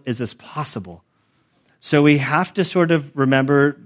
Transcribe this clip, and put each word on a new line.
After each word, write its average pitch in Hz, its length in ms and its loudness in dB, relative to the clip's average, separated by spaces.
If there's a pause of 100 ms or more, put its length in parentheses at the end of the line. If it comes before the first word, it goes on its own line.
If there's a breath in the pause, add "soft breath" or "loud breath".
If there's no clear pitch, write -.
is 120 140 -6
this 120 160 -8
possible?" 92 680 -12 (800)
So 147 220 0
we 147 160 4
have 147 360 -2
to 185 100 0
sort 170 260 0
of 147 260 -2
remember 139 680 2